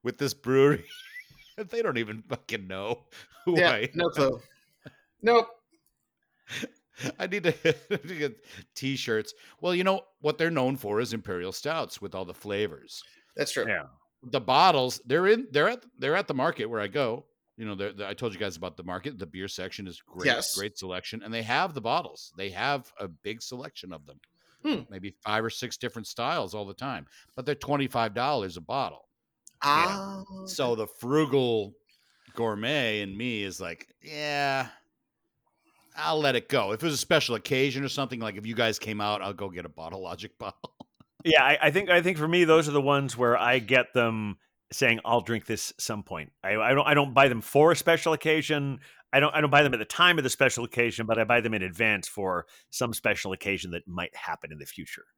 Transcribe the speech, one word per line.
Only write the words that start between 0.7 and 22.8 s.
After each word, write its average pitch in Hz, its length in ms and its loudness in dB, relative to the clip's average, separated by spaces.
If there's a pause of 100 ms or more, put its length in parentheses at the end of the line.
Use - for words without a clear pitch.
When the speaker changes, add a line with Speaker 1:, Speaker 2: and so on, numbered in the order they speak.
Speaker 1:
<laughs> - 60 -20 (720)
They 233 140 -2
don't 147 160 0
even 110 280 -6
fucking 117 380 -8
know 98 380 -6 (420)
who 175 140 4
Speaker 2:
Yeah, 175 140 6
Speaker 1:
I 113 200 -2
Speaker 2:
no 170 140 0
Speaker 1:
am. 165 40 0
Speaker 2:
clue. 131 300 0 (800)
Nope. 233 280 4 (680)
Speaker 1:
<laughs> - 1000 -12
I 185 80 -4
need 185 160 -4
to, 170 80 2
<laughs> - 460 -2
to 170 180 -12
get 143 280 -6 (300)
T-shirts. 127 600 -4 (260)
Well, 180 140 0
you 180 80 0
know 190 180 2 (180)
what 151 200 -2
they're 165 100 2
known 135 280 0
for 104 220 -2
is 120 140 -2
imperial 95 380 -6
stouts 147 500 -6
with 95 140 -12
all 92 100 -6
the 87 80 -14
flavors. 98 680 -6 (320)
Speaker 2:
That's 147 160 -4
true. 123 160 -2
Speaker 3:
Yeah. 90 160 0 (400)
Speaker 1:
The 127 180 -4
bottles, 131 640 4
they're 160 220 2
in, 226 240 4
they're 147 180 4
at, 240 160 -6 (140)
they're 135 160 0
at 196 120 0
the - 60 -4
market 139 320 0
where 113 160 -4
I 104 60 -2
go. 123 380 -2 (300)
You 113 100 -10
know, 104 100 -6
they're, 98 180 -4
they're, 98 140 -8
I 101 80 -6
told 113 180 -4
you 92 60 -14
guys 98 180 -4
about 87 180 -10
the - 80 -16
market. 92 360 -8
The 95 80 -10
beer 92 200 -10
section 95 400 -10
is 85 140 -14
great, - 240 -12
Speaker 2:
Yes. 131 320 0
Speaker 1:
great 101 180 -6
selection, 92 460 -10
and 107 100 -12
they 113 120 -6
have 147 320 -2
the 127 60 -8
bottles. 117 540 -6
They 95 140 -8
have 123 500 -4